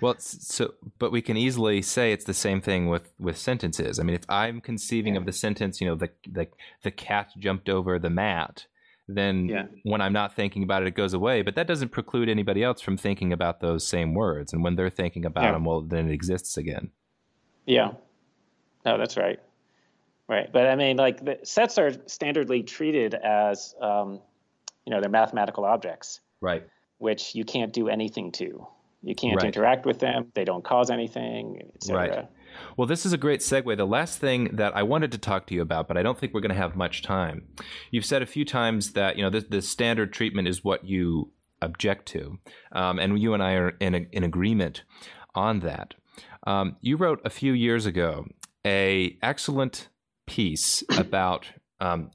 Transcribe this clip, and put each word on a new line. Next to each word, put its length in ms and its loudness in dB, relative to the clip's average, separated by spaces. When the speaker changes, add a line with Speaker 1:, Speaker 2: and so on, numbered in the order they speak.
Speaker 1:
Well, 140 2
s-, 220 -10
so, 280 -2
but 100 0
we 100 0
can 160 -2
easily 460 2
say 300 2
it's 140 -2
the 80 -2
same 260 0
thing 280 0
with, 300 -2
with 180 -4
sentences. 640 -2
I 60 0
mean, 100 2
if 140 -4
I'm 320 0
conceiving 540 -2
Speaker 2:
Yeah. 60 0
Speaker 1:
of 60 -6
the 60 -4
sentence, 480 -2
you 80 0
know, 80 0
the, 140 -4
the, 160 -4
the 80 -2
cat 380 -4
jumped 280 -2
over 300 0
the 120 -2
mat, 560 -2
then 400 0
Speaker 2:
Yeah. 160 -2
Speaker 1:
when 180 0
I'm 120 2
not 240 0
thinking 260 -2
about 200 2
it, 60 0
it 60 -4
goes 180 0
away. 300 2
But 140 -2
that 100 0
doesn't 220 -2
preclude 400 0
anybody 340 2
else 180 0
from 160 -2
thinking 360 0
about 260 0
those 260 0
same 300 0
words. 380 0
And 100 0
when 140 2
they're 140 0
thinking 340 -4
about 180 0
Speaker 2:
Yeah. 120 4
Speaker 1:
them, 100 0
well, 160 2
then 280 0
it 40 0
exists 440 -2
again. 360 -6
Speaker 2:
Yeah. 280 4
No, 100 4
that's 200 -2
right. 240 0
Right. 240 -2
But 160 6
I 80 4
mean, 220 4
like, 260 4
the 180 -4
sets 360 2
are 140 4
standardly 560 0
treated 520 0
as, 640 2
um, 400 0
you 60 -4
know, 80 2
they're 100 0
mathematical 540 2
objects. 560 -2
Speaker 1:
Right. 240 -2
Speaker 2:
Which 360 -2
you 100 -4
can't 280 -2
do 160 0
anything 440 -2
to. 360 -10
You 80 -4
can't 220 0
Speaker 1:
Right. 120 4
Speaker 2:
interact 360 4
with 140 2
them. 340 0
They 140 0
don't 180 -2
cause 260 4
anything, 680 -4
et 100 -16
cetera. 240 0
Speaker 1:
Right. 180 -4
Well, 80 2
this 180 -2
is 80 2
a 60 2
great 220 2
segue. 360 2
The 100 2
last 320 0
thing 380 0
that 180 0
I 80 2
wanted 300 2
to 60 -10
talk 300 -2
to 60 -6
you 60 0
about, 280 -2
but 100 0
I 40 2
don't 160 0
think 140 -4
we're 80 -2
gonna 140 -2
have 200 -2
much 280 -2
time. 440 -2
You've 160 -2
said 160 2
a 40 -4
few 200 -4
times 480 0
that, 240 2
you 40 0
know, 60 2
the, 120 2
the 200 -2
standard 540 0
treatment 340 -2
is 160 -4
what 220 0
you 440 0
object 480 -2
to. 300 -8
Um, 260 0
and 220 2
you 140 4
and 80 2
I 140 2
are 120 2
in 160 2
a, 160 -2
in 140 0
agreement 600 0
on 260 2
that. 340 -6
Um, 340 0
you 160 2
wrote 300 2
a 40 -2
few 220 0
years 320 4
ago 400 0
a 560 2
excellent 640 -2
piece 640 0
<coughs> 80 2
about, 480 0
um, 360 -2